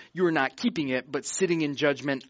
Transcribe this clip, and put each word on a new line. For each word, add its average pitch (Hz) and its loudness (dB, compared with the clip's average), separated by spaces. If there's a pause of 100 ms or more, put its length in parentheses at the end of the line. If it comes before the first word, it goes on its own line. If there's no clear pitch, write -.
(140)
you 175 0
are 165 4
not 139 0
keeping 165 0
it, 127 -2
but 135 -4
sitting 170 0
in 147 0
judgment 139 0